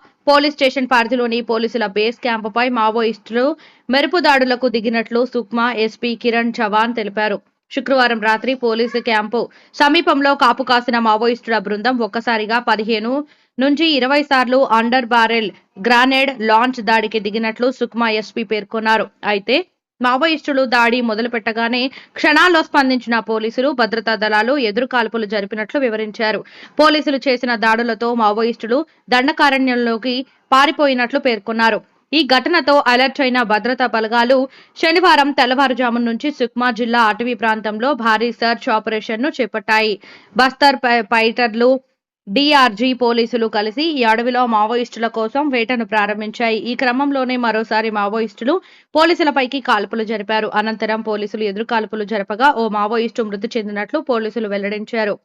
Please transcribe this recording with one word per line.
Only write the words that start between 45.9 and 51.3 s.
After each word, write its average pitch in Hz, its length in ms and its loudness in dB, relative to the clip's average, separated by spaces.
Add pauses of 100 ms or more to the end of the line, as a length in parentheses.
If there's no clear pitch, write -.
ఈ 240 180 -6
క్రమంలోనే 262 600 -2
మరోసారి 220 540 -2
మావోయిస్టులు 226 720 -2 (340)
పోలీసులపైకి 294 640 2
కాల్పులు 220 440 -2
జరిపారు. 214 520 -4
అనంతరం 220 460 -2
పోలీసులు 214 420 -6